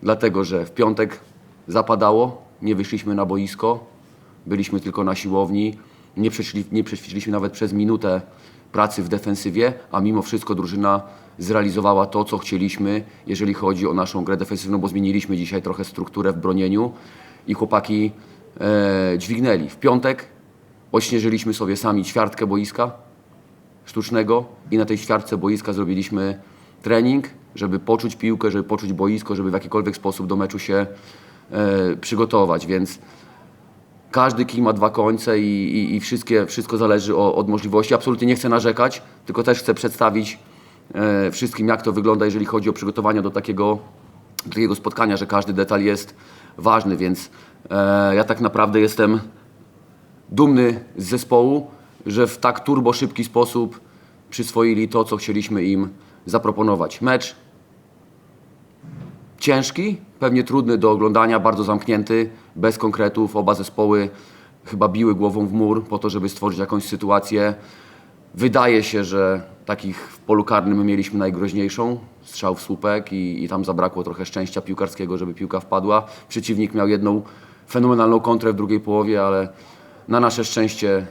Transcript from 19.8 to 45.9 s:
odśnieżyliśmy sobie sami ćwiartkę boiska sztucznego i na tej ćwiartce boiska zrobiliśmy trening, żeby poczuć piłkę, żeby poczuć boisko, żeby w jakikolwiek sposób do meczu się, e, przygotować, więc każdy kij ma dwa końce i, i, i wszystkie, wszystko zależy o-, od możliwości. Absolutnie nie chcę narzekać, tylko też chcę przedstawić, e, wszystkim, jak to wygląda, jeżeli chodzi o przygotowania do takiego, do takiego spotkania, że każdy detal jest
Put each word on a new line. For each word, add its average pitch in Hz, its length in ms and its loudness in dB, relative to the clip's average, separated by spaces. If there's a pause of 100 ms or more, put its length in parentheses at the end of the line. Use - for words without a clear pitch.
odśnieżyliśmy 113 640 0
sobie 101 220 -2
sami 104 280 0
ćwiartkę 113 420 -2
boiska 104 460 -2 (920)
sztucznego 113 600 0 (260)
i 110 80 2
na 110 60 2
tej 107 140 -2
ćwiartce - 380 -2
boiska 101 360 -2
zrobiliśmy 95 680 -2 (420)
trening, 123 460 2 (260)
żeby 95 240 -4
poczuć 113 380 0
piłkę, 110 340 0
żeby 95 140 -2
poczuć 101 280 -4
boisko, 101 420 -2
żeby 95 160 -4
w - 20 -4
jakikolwiek 101 440 -2
sposób 95 300 -6
do 98 100 -2
meczu 98 220 -4
się, 98 280 -2 (640)
e, 98 460 0
przygotować, 98 720 2
więc 92 320 -2 (1120)
każdy 123 340 2
kij 120 180 -2
ma 110 100 4
dwa 104 180 2
końce 110 500 2
i, 101 380 0
i, 101 160 0
i 104 60 0
wszystkie, 107 460 0
wszystko 117 300 -4
zależy 104 400 2
o-, 101 180 4
od 101 140 0
możliwości. 107 460 2
Absolutnie 120 320 0
nie 123 100 4
chcę 123 120 -4
narzekać, 120 540 2 (240)
tylko 107 160 -4
też 123 160 4
chcę - 160 0
przedstawić, 107 640 -2 (560)
e, 101 360 2
wszystkim, 110 380 -2
jak 113 140 2
to 110 100 0
wygląda, 107 320 2
jeżeli 104 220 0
chodzi 107 240 0
o - 20 0
przygotowania 104 500 0
do 98 80 -2
takiego, 104 480 -2 (680)
do - 60 -12
takiego 107 240 0
spotkania, 107 420 -2
że 95 100 -4
każdy 101 260 0
detal 98 300 0
jest 101 320 -2 (440)